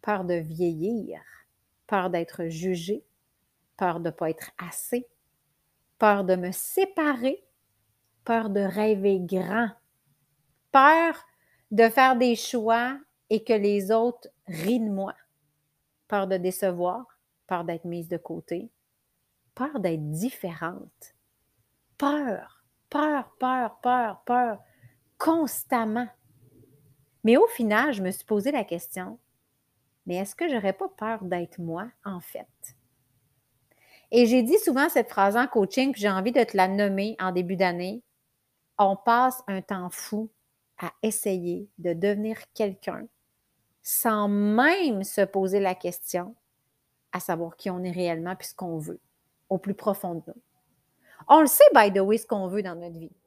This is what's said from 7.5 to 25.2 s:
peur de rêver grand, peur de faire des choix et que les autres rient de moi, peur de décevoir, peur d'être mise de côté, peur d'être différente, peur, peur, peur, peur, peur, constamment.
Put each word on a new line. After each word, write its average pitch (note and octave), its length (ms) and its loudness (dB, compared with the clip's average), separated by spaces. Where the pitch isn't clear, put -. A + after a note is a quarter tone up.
peur A3+ 240 -2
de G3 100 0
rêver G3 600 0
grand, F#3+ 480 -2
peur D#4 520 6
de A3+ 200 6
faire C4 260 6
des A#3+ 200 4
choix A#3 600 -2
et G#3+ 140 0
que A3+ 100 0
les G3+ 380 0
autres A#3 360 0
rient F#3 320 -2
de A3 100 -2
moi, G3 240 -6
peur G3 180 -2
de F#3+ 120 0
décevoir, F3+ 680 -2
peur E3+ 200 -6
d'être E3+ 200 -6
mise E3+ 220 -8
de E3+ 100 -6
côté, E3+ 540 -10
peur C#4+ 260 -8
d'être D#3+ 300 -4
différente, E3+ 1040 -10
peur, C#4+ 640 -4
peur, D4 500 -2
peur, B3+ 440 -2
peur, B3 420 0
peur, A#3+ 340 0
constamment. B3 880 0